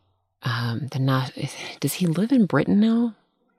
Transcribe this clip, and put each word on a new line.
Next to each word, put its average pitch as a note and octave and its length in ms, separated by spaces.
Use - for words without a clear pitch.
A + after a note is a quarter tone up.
um, A#2+ 500
the C3+ 60
na-, C3 380
is, - 180
does - 140
he F#3 120
live F3 260
in A#3 140
Britain D#3+ 340
now? A3+ 340